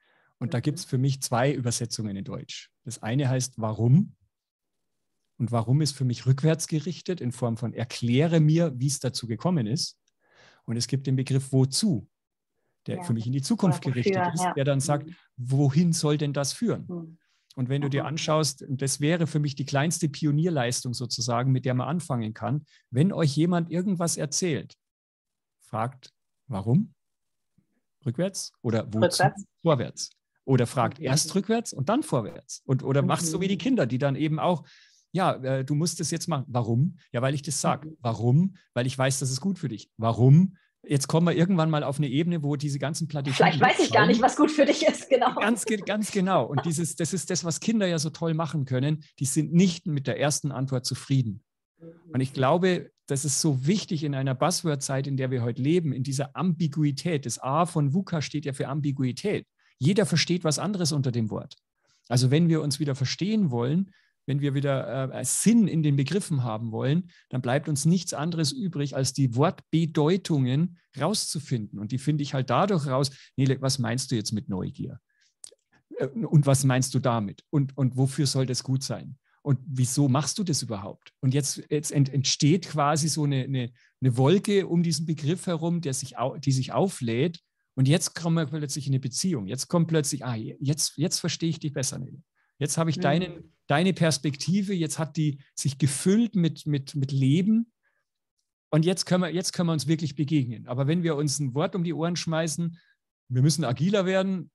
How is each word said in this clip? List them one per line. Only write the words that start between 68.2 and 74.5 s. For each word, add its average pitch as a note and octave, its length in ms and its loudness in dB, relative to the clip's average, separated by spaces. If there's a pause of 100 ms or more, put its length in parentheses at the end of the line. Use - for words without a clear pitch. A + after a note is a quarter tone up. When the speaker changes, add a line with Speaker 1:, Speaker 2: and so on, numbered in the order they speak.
Speaker 1:
übrig, E3 440 -4
als C3 160 -2
die B2+ 240 0
Wortbedeutungen D#3 1400 0 (200)
rauszufinden. C#3 800 -4
Und G#2+ 140 -8
die C3 60 -4
finde D3+ 240 -2
ich C#3 120 -6
halt C3+ 160 -2
dadurch D#3 360 2
raus, C#3 240 0 (260)
Nele, C3+ 240 2
was C3+ 180 0
meinst B2 320 -2
du C3 60 2
jetzt G#2+ 160 -4
mit G#2 160 -4
Neugier? F#2+ 500 -6 (1000)